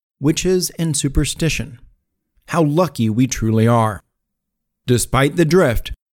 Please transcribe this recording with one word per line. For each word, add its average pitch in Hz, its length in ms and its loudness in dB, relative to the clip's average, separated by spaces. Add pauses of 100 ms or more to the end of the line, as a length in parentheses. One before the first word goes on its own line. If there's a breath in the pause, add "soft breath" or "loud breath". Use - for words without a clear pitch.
(200)
witches, 175 520 0
and 165 240 -4
superstition. 143 840 -2 (720)
How 165 140 0
lucky 147 460 0
we 113 160 2
truly 110 420 0
are. 113 360 0 (840)
Despite 127 500 0
the 170 100 2
drift, 147 460 2 (220)